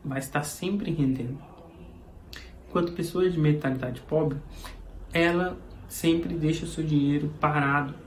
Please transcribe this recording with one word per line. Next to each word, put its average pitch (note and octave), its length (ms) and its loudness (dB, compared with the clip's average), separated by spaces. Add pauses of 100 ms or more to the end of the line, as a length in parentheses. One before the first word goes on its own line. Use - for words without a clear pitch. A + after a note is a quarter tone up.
vai C3+ 160 -4
estar D3 240 -2
sempre F#3+ 480 -2
rendendo. C3 480 0 (1300)
Enquanto E3+ 240 0
pessoa F3+ 380 2
de E3 100 0
mentalidade C3 600 2
pobre, D3+ 380 0 (760)
ela E3+ 440 4 (300)
sempre E3 480 2
deixa D3+ 300 0
o - 20 -6
seu - 160 -4
dinheiro D3 560 4
parado. C#3+ 560 2 (120)